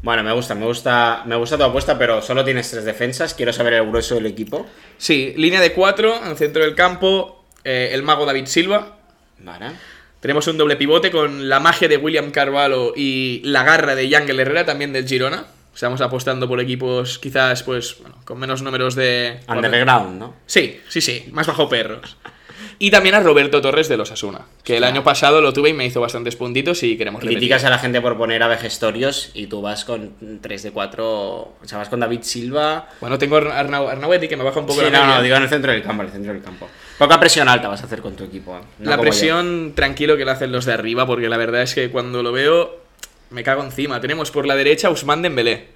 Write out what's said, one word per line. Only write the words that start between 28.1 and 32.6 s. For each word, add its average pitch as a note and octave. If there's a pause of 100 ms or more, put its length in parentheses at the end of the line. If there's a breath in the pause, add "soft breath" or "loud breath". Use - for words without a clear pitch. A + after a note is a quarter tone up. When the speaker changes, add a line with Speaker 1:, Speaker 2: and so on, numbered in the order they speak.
Speaker 1:
poner A2+
a A#2
Vejestorios A#2
y G#2
tú G#2
vas G#2
con G#2+
tres G2+
de G#2
cuatro, G#2
o G2+
sea, G#2+
vas G#2
con A#2+
David A#2
Silva. D3+ (120)